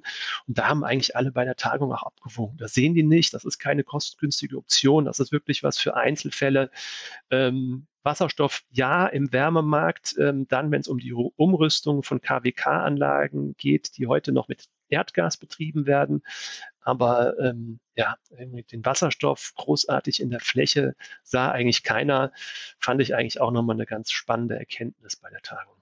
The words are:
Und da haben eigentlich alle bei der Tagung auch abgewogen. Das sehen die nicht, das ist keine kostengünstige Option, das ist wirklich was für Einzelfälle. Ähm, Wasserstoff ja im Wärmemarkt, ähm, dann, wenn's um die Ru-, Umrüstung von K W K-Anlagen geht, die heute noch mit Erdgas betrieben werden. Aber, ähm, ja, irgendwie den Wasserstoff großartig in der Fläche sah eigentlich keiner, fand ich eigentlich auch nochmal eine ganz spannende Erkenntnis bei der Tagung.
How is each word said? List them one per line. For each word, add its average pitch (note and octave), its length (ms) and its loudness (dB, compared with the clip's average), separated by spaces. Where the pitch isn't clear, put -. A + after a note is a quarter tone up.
Und B2 120 -4
da A2+ 100 2
haben D3 160 0
eigentlich C3 320 -2
alle B2+ 160 0
bei B2 120 0
der B2+ 120 -4
Tagung C3+ 360 -2
auch - 120 -6
abgewogen. A#2 520 -10
Das A2 160 -12
sehen D3+ 220 4
die E3 80 6
nicht, D#3 320 4
das - 100 -10
ist - 140 -8
keine C#3+ 240 0
kostengünstige - 760 -6
Option, C#3+ 480 4
das - 140 -4
ist C3 140 -2
wirklich D3 320 -2
was C#3+ 140 0
für - 180 -2
Einzelfälle. C3+ 720 0
Ähm, C3 580 0
Wasserstoff D3 640 0
ja C3+ 360 2
im C#3 260 0
Wärmemarkt, D#3 840 2
ähm, C#3 300 2
dann, C#3 220 0
wenn's C#3+ 180 0
um C3 100 -2
die B2 140 -8
Ru-, A#2+ 240 -2
Umrüstung D3+ 680 4
von C3+ 160 -4
K C3 240 -2
W B2+ 80 0
K-Anlagen C#3+ 1080 0
geht, D3 400 0
die C3+ 80 -2
heute C#3+ 260 0
noch C3 160 2
mit - 200 -12
Erdgas - 500 -2
betrieben D#3 480 -4
werden. C#3+ 360 2
Aber, B2 540 2
ähm, A#2 400 -2
ja, - 220 -2
irgendwie B2 280 -14
den A2+ 200 -10
Wasserstoff C#3 720 0
großartig C#3+ 640 0
in C3+ 100 -4
der A#2+ 100 -6
Fläche C3+ 560 0
sah B2+ 300 0
eigentlich A#2+ 320 0
keiner, C3+ 480 0
fand C3 200 2
ich B2+ 140 0
eigentlich A2+ 260 -2
auch A#2+ 120 2
nochmal A#2 240 2
eine A2+ 100 -4
ganz A2 240 -8
spannende A#2 480 -2
Erkenntnis - 560 -12
bei - 160 -20
der - 120 -16
Tagung. - 400 -16